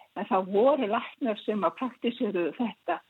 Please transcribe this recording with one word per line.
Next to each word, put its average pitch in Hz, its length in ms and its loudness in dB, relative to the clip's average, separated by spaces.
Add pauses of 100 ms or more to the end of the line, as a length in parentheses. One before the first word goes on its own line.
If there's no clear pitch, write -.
(180)
en 190 80 -6
það 190 300 2
voru 254 340 4
læknar 233 540 -4
sem 214 180 -2
að 214 160 0
praktíseruðu 214 800 -2
þetta 196 400 -4 (120)